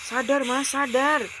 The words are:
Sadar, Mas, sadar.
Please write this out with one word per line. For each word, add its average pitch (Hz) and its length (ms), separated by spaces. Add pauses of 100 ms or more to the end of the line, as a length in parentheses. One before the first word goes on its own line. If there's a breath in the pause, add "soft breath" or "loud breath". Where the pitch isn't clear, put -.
Sadar, 262 360
Mas, 254 220
sadar. 269 720